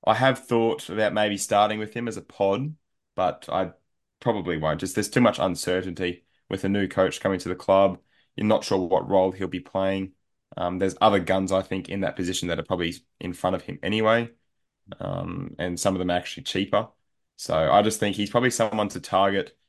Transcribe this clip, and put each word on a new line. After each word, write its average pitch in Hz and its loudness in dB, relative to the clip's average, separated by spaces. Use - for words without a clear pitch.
I 110 4
have 131 2
thought 113 0
about 107 0
maybe 104 0
starting 107 2
with 107 -8
him 120 -6
as 104 -8
a 95 -12
pod, 110 -2
but 92 -2
I 90 -2
probably 90 -2
won't. 78 0
Just 92 -6
there's 107 -2
too 123 2
much 113 4
uncertainty 90 -2
with 98 -4
a 98 -2
new 101 0
coach - 2
coming 95 0
to 90 -8
the 92 -4
club. 98 4
You're 107 -2
not 107 4
sure 98 0
what 90 0
role 95 4
he'll 95 -6
be 87 -6
playing. 95 -4
Um, 90 -4
there's 95 0
other 101 6
guns, 92 0
I 95 2
think, 92 -8
in 98 -4
that 90 -4
position 90 -4
that 82 -2
are 82 -6
probably 85 -2
in 90 -8
front 95 -2
of 85 -6
him - -12
anyway. 110 2
Um, 90 -8
and 87 -4
some 98 0
of 90 -4
them 90 -2
are 87 2
actually - -8
cheaper. 101 -2
So 80 0
I 104 8
just 107 0
think 101 0
he's 104 -4
probably 120 4
someone 107 0
to 92 -8
target. 98 0